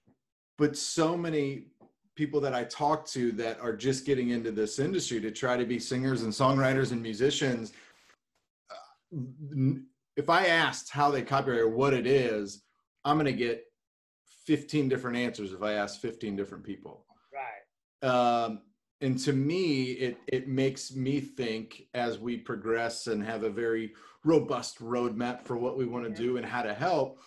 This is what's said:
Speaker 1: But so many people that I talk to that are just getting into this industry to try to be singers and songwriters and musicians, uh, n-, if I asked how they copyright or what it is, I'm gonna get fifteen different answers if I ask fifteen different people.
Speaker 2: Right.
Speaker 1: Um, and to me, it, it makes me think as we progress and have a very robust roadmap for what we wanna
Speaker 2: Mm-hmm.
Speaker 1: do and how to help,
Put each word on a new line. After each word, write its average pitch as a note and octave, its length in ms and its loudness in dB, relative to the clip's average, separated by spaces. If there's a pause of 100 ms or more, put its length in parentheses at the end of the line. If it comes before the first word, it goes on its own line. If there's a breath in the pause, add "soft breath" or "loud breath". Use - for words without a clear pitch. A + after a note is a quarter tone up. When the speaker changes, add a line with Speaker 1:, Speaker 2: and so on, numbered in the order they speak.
(580)
Speaker 1:
But D3 200 2
so E3 400 2
many D3 500 -2 (480)
people D3 260 0
that C3+ 120 0
I B2 120 0
talk D3 420 0
to A#2+ 260 0
that A2+ 260 -4
are A2+ 160 -2
just C3 300 0
getting B2+ 240 2
into A#2 220 -2
this G#2+ 280 0
industry D3 420 0
to A2 100 -4
try B2 260 0
to B2 80 2
be A#2 140 0
singers B2+ 440 -2
and A2 100 -2
songwriters C3 580 4
and A#2 100 -2
musicians, A#2 720 0 (960 loud breath)
uh, - 60 -14 (380)
n-, C#3 720 -2 (300)
if D3 120 0
I F3+ 180 6
asked D#3+ 420 2
how C#3+ 220 4
they C3 100 2
copyright C3 400 2
or A2+ 80 6
what C3 240 4
it A#2 120 2
is, A2+ 580 2 (420)
I'm D3 120 4
gonna D3 140 2
get A#2 320 -2 (840)
fifteen D3 440 2
different B2+ 260 0
answers A2 380 -2
if F2+ 100 -10
I G#2+ 100 0
ask G#2 280 -2
fifteen A2+ 340 -6
different G2 300 -6
people. - 400 -14 (280)
Speaker 2:
Right. B2+ 760 -8
Speaker 1:
Um, A#2+ 540 2 (360)
and C3 200 0
to C#3+ 120 0
me, C#3 600 0
it, B2 240 -4 (100)
it C3 220 -2
makes C3 440 -2
me C3+ 280 0
think A2+ 720 -6
as A#2 260 -2
we A#2 160 -4
progress A2+ 720 -2
and G#2+ 160 0
have A2 200 -4
a A2 60 0
very A2+ 440 -2 (320 loud breath)
robust C#3 540 2
roadmap A#2+ 680 -2
for B2 100 -4
what B2+ 220 -2
we C3 80 0
wanna A#2 240 -4
Speaker 2:
Mm-hmm. G#2+ 140 -6
Speaker 1:
do B2 140 2
and A2+ 80 -6
how B2 180 -4
to G#2 100 -4
help, C#3 540 0